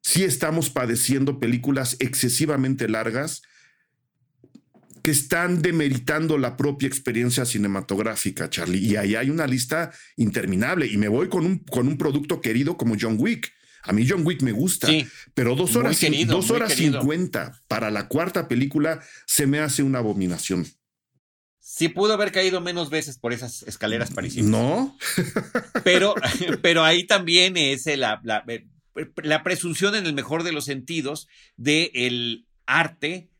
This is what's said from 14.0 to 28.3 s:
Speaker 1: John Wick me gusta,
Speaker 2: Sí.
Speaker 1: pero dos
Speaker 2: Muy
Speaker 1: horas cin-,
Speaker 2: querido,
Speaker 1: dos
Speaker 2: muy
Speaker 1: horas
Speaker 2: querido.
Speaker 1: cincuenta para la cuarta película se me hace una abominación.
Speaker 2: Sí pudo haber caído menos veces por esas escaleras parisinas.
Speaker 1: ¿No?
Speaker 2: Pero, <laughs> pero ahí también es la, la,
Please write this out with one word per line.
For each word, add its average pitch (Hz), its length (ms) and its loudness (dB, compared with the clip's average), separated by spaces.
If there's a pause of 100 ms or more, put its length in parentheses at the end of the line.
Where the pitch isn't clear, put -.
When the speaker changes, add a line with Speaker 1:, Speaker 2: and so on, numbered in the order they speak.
Speaker 1:
John 175 180 2
Wick 170 160 0
me 127 100 2
gusta, 147 360 0
Speaker 2:
Sí. 156 200 4 (260)
Speaker 1:
pero 123 220 2
dos 170 160 0
Speaker 2:
Muy 240 80 4
Speaker 1:
horas 233 180 2
cin-, 156 140 4
Speaker 2:
querido, 143 240 2
Speaker 1:
dos 190 120 0
Speaker 2:
muy 233 100 2
Speaker 1:
horas 220 160 0
Speaker 2:
querido. 147 260 2
Speaker 1:
cincuenta 143 680 -2
para 110 220 -2
la 101 180 -4
cuarta 170 400 -2
película 147 500 0 (260)
se 143 220 2
me 143 120 2
hace 143 240 0
una 135 160 2
abominación. 92 680 -2 (920)
Speaker 2:
Sí - 260 -2
pudo 196 260 2
haber 196 200 0
caído 185 260 0
menos 170 300 -4
veces 151 280 -4
por 120 140 -6
esas 123 320 -10
escaleras 110 480 -4
parisinas. - 380 0
Speaker 1:
¿No? 143 480 0 (880)
Speaker 2:
Pero, 185 300 4
<laughs> 170 460 -2
pero 165 220 4
ahí 175 240 4
también 180 480 4
es 139 300 0
la, 127 400 0
la, 107 180 -2 (800)